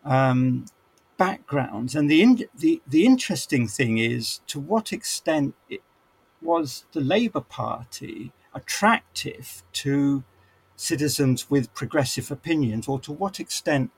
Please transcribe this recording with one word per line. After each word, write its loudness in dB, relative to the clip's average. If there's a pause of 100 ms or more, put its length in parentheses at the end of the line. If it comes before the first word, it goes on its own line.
um, 2 (520)
backgrounds. -2
And 2
the 8
in-, 6
the, 0
the 4
interesting 2
thing 0
is -2
to -10
what -2
extent -2 (120)
it -14 (580)
was -2
the -4
Labour 0
Party -10 (240)
attractive -4
to 0 (560)
citizens 0
with 0
progressive -2
opinions, -2
or -2
to -14
what -6
extent -2